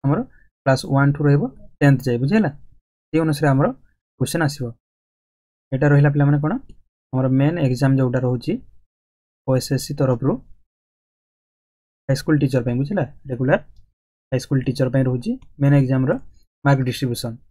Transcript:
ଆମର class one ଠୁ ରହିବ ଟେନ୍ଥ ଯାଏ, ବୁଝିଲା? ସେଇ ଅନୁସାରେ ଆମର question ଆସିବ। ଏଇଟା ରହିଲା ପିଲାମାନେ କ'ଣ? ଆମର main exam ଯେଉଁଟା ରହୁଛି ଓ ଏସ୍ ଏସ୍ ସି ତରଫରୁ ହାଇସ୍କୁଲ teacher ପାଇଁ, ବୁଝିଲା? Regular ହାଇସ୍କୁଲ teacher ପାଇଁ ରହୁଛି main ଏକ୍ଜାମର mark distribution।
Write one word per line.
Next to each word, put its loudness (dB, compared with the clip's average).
ଆମର 2
class 0
one 2
ଠୁ -6
ରହିବ 4
ଟେନ୍ଥ 4
ଯାଏ, 0
ବୁଝିଲା? 0
ସେଇ -2
ଅନୁସାରେ 0
ଆମର 2
question -2
ଆସିବ। -6
ଏଇଟା 0
ରହିଲା 4
ପିଲାମାନେ 2
କ'ଣ? -2
ଆମର -2
main 0
exam 0
ଯେଉଁଟା 0
ରହୁଛି -2
ଓ -4
ଏସ୍ -4
ଏସ୍ -4
ସି -8
ତରଫରୁ 0
ହାଇସ୍କୁଲ 0
teacher 0
ପାଇଁ, -2
ବୁଝିଲା? -2
Regular 0
ହାଇସ୍କୁଲ 0
teacher 0
ପାଇଁ 2
ରହୁଛି -4
main 4
ଏକ୍ଜାମର 2
mark 4
distribution। -6